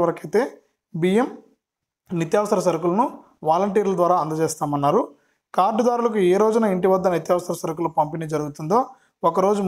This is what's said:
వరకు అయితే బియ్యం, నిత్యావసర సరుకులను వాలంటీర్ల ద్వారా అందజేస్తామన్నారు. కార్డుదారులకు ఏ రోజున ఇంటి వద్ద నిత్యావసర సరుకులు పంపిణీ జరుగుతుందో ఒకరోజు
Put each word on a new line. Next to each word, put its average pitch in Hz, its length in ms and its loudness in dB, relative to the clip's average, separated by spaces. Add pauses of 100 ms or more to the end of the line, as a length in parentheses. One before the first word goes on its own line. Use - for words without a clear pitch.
వరకు 165 200 -2
అయితే 202 180 0 (580)
బియ్యం, 202 260 2 (920)
నిత్యావసర 202 460 0
సరుకులను 175 400 0 (420)
వాలంటీర్ల 190 520 0
ద్వారా 180 220 4
అందజేస్తామన్నారు. 156 800 0 (560)
కార్డుదారులకు 226 600 0 (100)
ఏ - 20 4 (120)
రోజున 220 200 2 (120)
ఇంటి 190 180 2
వద్ద 185 120 0 (100)
నిత్యావసర 175 460 -2
సరుకులు 165 360 -4
పంపిణీ 160 360 -4
జరుగుతుందో 156 460 -2 (480)
ఒకరోజు 196 380 2